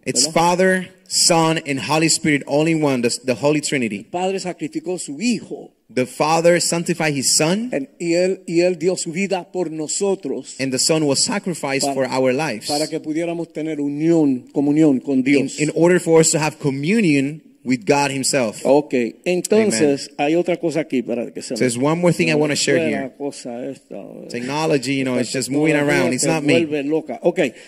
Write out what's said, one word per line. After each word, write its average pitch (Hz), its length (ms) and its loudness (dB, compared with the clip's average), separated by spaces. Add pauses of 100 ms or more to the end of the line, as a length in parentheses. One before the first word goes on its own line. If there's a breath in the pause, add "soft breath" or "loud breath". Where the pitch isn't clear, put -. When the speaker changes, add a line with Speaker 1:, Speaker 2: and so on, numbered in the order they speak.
Speaker 1:
It's - 220 0
Speaker 2:
¿verdad? 165 60 -8
Speaker 1:
Father, 180 560 2 (180)
Son, 160 580 2
and 139 140 -4
Holy 156 300 0
Spirit, 147 400 0
all 147 180 2
in 160 160 0
one, 135 200 2
the, 117 220 0
the - 120 0
Holy 147 240 2
Trinity. 120 380 -2
Speaker 2:
El - 120 -14
Padre 185 300 -4
sacrificó 170 580 -8
su 147 220 -12
Hijo. 170 500 -4 (220)
Speaker 1:
The 123 140 0
Father 165 540 2
sanctified 170 540 -2
his 131 220 0
Son. 196 360 0
Speaker 2:
And, 139 160 -4 (120)
y 170 140 -2
él, 185 320 0
y 170 140 0
él 180 180 2
dio 175 180 0
su 170 160 -8
vida 180 400 -4
por 180 180 -4
nosotros. 156 880 -4
Speaker 1:
And 135 120 -2
the 131 80 0
Son 160 240 2
was 139 180 2
sacrificed 147 600 -2
Speaker 2:
Para, 139 100 -2
Speaker 1:
for 135 120 -2
our 131 260 2
lives. 127 360 -4
Speaker 2:
para 147 200 -2
que 156 120 -6
pudiéramos 165 520 -6
tener 156 280 -6
unión, 143 720 2
comunión 147 480 4
con 135 180 0
Speaker 1:
In, 127 60 2
Speaker 2:
Dios. 139 360 0
Speaker 1:
in 151 160 0
order 175 240 6
for 165 200 4
us 160 120 4
to 165 80 0
have 151 180 -2
communion 147 840 0 (220)
with 120 220 -2
God 143 240 2
himself. 131 540 -2
Speaker 2:
Okay, 147 300 4 (300)
entonces 180 920 2
Speaker 1:
Amen. 147 80 0
Speaker 2:
hay 156 80 2
otra 175 240 0
cosa 165 220 -2
aquí 131 220 -2
para 117 300 -6
que 110 100 -14
se - 120 -10
Speaker 1:
So 113 60 -4
there's 123 180 0
one 151 220 0
more 175 120 4
thing 165 180 0
I 156 40 2
Speaker 2:
me 147 60 2
Speaker 1:
wanna 147 160 0
share - 220 2
Speaker 2:
fue 160 120 0
la 139 80 -2
Speaker 1:
here. 131 180 -8
Speaker 2:
cosa 135 540 -10
esta, - 260 -16
eh. 104 320 -16
Speaker 1:
Technology, 139 680 -2
you 135 80 0
know, 127 140 0
Speaker 2:
Esta - 40 0
Speaker 1:
it's 117 100 -8
just 127 180 -4
moving 151 240 2
Speaker 2:
tecnología 143 260 2
Speaker 1:
around. 127 140 2
It's 123 100 -2
Speaker 2:
te 143 40 0
Speaker 1:
not - 140 0
me. 143 240 4
Speaker 2:
vuelve 147 180 -4
loca. 143 380 -4
Okay, 180 180 2 (280 loud breath)